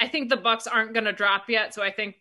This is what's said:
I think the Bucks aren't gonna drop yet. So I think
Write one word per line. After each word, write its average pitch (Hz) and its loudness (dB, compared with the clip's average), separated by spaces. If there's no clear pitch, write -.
I 233 2
think 277 -2
the 262 4
Bucks 226 0
aren't 220 0
gonna 220 0
drop 196 0
yet. 220 0
So 208 -4
I 196 0
think 202 -6